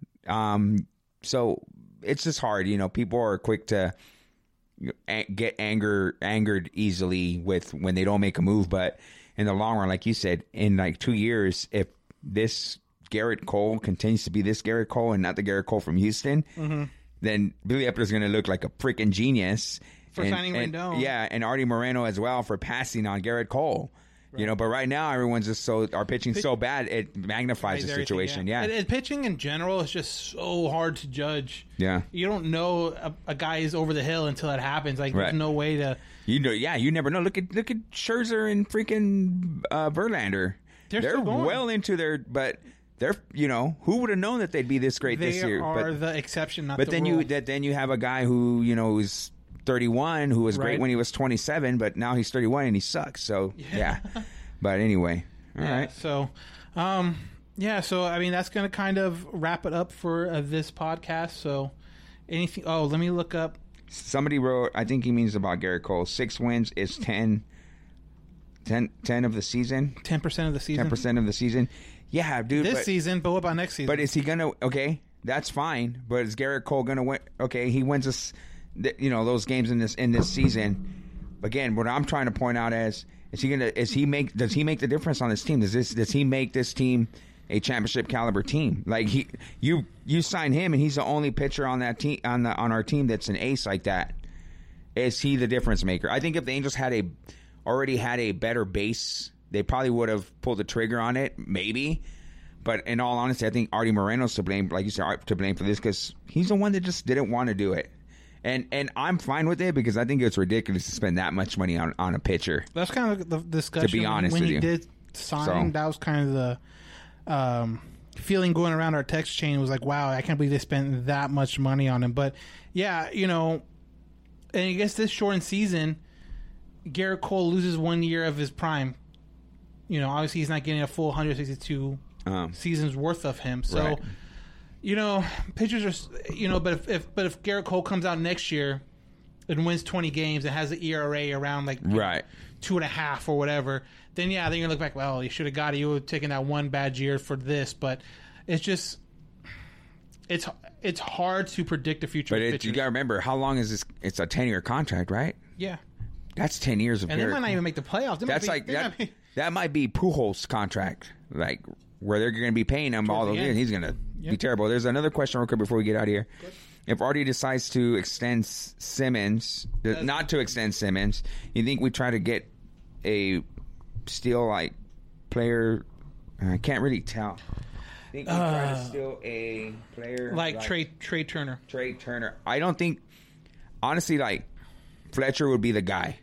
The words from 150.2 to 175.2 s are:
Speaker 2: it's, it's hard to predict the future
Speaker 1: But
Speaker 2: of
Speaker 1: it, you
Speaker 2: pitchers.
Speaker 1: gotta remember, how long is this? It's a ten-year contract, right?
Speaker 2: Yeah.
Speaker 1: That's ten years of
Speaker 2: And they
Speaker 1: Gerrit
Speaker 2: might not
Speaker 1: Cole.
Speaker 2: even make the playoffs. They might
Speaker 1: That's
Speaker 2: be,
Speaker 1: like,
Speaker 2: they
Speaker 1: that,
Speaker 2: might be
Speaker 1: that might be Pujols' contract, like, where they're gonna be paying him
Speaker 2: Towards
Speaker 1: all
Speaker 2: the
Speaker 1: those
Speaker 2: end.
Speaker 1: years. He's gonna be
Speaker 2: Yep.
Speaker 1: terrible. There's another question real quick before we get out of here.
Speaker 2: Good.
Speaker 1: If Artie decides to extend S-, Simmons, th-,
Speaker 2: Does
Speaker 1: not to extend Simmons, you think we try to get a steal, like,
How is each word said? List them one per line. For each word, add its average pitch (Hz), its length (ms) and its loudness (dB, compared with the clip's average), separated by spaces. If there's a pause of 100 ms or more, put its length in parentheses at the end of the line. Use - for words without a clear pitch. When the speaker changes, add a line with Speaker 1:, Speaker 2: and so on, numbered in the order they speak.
Speaker 2:
it's, 170 200 -4 (340)
it's 185 180 -2
hard 185 480 -2
to 175 160 -4
predict 156 360 -2
the 156 60 -4
future 143 280 -2
Speaker 1:
But 110 80 2
Speaker 2:
of - 0 -
Speaker 1:
it, 117 40 2
you 120 120 2
Speaker 2:
pitchers. 110 180 -2
Speaker 1:
gotta 135 120 2
remember, 120 320 0
how 131 160 0
long 135 220 2
is 110 120 0
this? 107 140 -4 (180)
It's 185 160 -4
a 85 80 0
ten-year 120 360 0
contract, 120 480 -2
right? 123 260 -2 (200)
Speaker 2:
Yeah. 180 200 -6 (600)
Speaker 1:
That's - 220 -2
ten 113 220 0
years 113 220 0
of 85 80 -2
Speaker 2:
And - 100 0
they - 40 2
Speaker 1:
Gerrit - 80 0
Speaker 2:
might - 80 0
not 240 60 0
Speaker 1:
Cole. 208 60 0
Speaker 2:
even 180 120 0
make 160 100 -2
the 147 80 -6
playoffs. 202 380 -4
They - 60 -4
might 135 80 0
Speaker 1:
That's 156 120 0
Speaker 2:
be, - 40 0
Speaker 1:
like, 156 160 -2
Speaker 2:
they - 80 -6
Speaker 1:
that, 156 100 0
Speaker 2:
might 208 140 -6
be 220 140 -4 (220)
Speaker 1:
that 160 180 0
might 175 200 0
be 143 160 2
Pujols' 139 600 2
contract, 95 640 -2 (200)
like, - 280 -2 (380)
where 104 200 2
they're 117 120 4
gonna 117 220 0
be 110 120 4
paying 143 300 2
him 107 120 0
Speaker 2:
Towards 107 120 2
Speaker 1:
all 113 80 2
Speaker 2:
the 104 60 2
Speaker 1:
those 131 60 2
Speaker 2:
end. 180 80 0
Speaker 1:
years. 120 120 2
He's 120 120 2
gonna 87 220 -2
be - 360 -6
Speaker 2:
Yep. 107 100 0
Speaker 1:
terrible. 107 300 2
There's 117 160 2
another 139 260 2
question 135 300 0
real 120 60 2
quick 113 120 0
before 107 200 2
we 110 60 4
get 107 120 2
out 110 60 2
of 104 60 2
here. 104 180 2 (140)
Speaker 2:
Good. 180 120 -16 (340)
Speaker 1:
If - 140 0
Artie 143 240 0
decides 131 460 -2
to 120 260 2
extend 117 480 0
S-, - 340 -10
Simmons, 117 880 -2 (160)
th-, 110 140 2
Speaker 2:
Does 160 80 -4
Speaker 1:
not 147 260 -2
to 156 100 2
extend 110 340 -2
Simmons, 101 480 0 (320)
you 113 100 2
think 135 160 0
we 131 100 2
try 123 200 0
to 113 80 0
get 104 280 -2 (580)
a 98 380 2 (640)
steal, 120 400 0
like, 98 280 -2 (560)